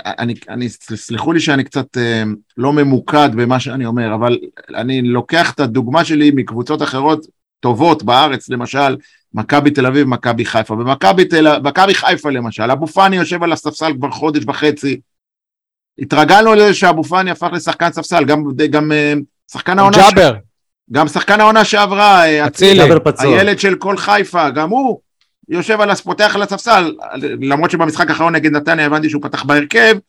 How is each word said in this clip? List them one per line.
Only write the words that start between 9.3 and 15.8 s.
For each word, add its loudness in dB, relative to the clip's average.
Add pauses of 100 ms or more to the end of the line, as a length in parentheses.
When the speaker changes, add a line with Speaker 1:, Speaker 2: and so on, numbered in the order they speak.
Speaker 1:
מכבי 0
תל 0
אביב, 0
מכבי -2
חיפה. -4
במכבי 2
תל-, 2
מכבי 0
חיפה, -2
למשל, -6
אבו -2
פאני 0
יושב -2
על -2
הספסל -6
כבר -6
חודש -2
וחצי. -4 (1000)